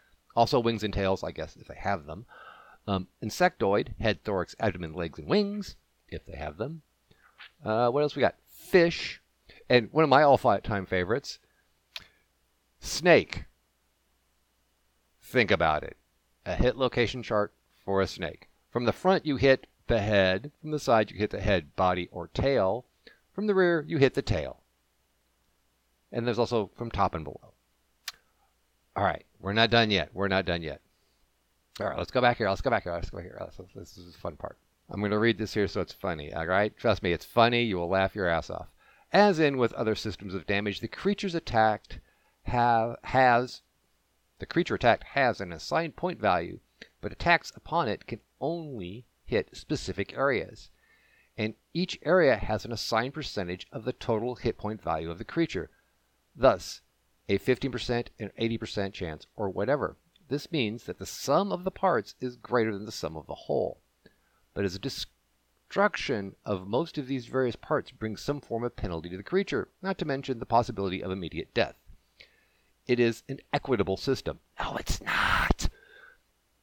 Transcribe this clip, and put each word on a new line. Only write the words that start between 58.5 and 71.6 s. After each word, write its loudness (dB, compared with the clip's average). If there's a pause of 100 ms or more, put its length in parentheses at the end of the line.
percent -6
chance, -10 (100)
or -2
whatever. -2 (320)
This -6
means -4
that -10
the -12
sum -2
of -4
the -4
parts -2
is -6
greater 0
than -8
the -10
sum -8
of -12
the -10
whole. -4 (760)
But -2
as -2
a -10
destruction -4 (100)
of -4
most -2
of -6
these -6
various 0
parts -4
brings -8
some -4
form -6
of -4
penalty -6
to -8
the -10
creature, -2 (120)
not -6
to -6
mention -4
the -8
possibility 0
of -4
immediate -8
death. 0 (1120)